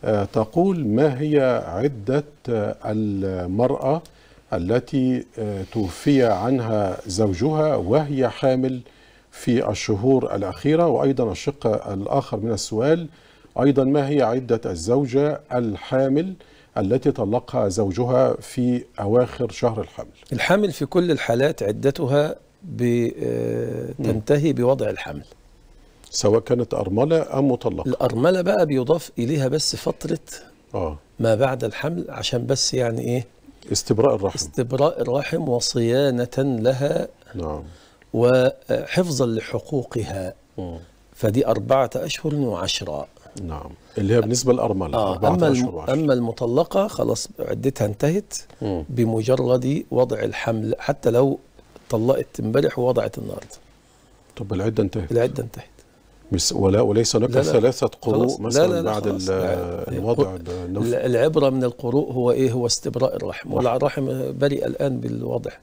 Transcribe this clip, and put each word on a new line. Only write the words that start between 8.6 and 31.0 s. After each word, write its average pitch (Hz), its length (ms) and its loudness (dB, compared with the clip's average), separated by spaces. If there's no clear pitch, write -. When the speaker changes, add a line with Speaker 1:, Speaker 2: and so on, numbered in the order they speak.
Speaker 1:
في 117 400 0
الشهور 113 640 0
الأخيرة؟" 143 520 0
وأيضا 131 460 2
الشق - 600 -4
الآخر 101 480 -2
من 113 120 -2
السؤال 143 560 0
أيضا: 135 240 4
"ما 139 240 2
هي 143 140 2
عدة 120 440 0
الزوجة 123 760 0
الحامل 135 840 0
التي 113 320 2
طلقها 113 580 -2
زوجها 117 680 2
في 123 500 -2
أواخر 117 500 2
شهر 110 300 -2
الحمل؟" - 260 -10
Speaker 2:
الحامل 180 400 2
في 143 140 -4
كل 175 240 2
الحالات 135 520 0
عدتها 135 720 0
ب-، 120 480 0
آه، 120 760 -4
Speaker 1:
مم. 135 60 -4
Speaker 2:
تنتهي 143 480 2
بوضع 123 380 2
الحمل. - 320 -8
Speaker 1:
سواء 110 300 2
كانت 120 340 0
أرملة 131 640 2
أم 139 140 4
مطلقة. 120 360 -2
Speaker 2:
الأرملة 127 520 2
بقى 185 260 2
بيضاف 131 520 0
إليها 131 300 0
بس 151 280 0
فترة - 420 -4
Speaker 1:
آه. 78 240 -4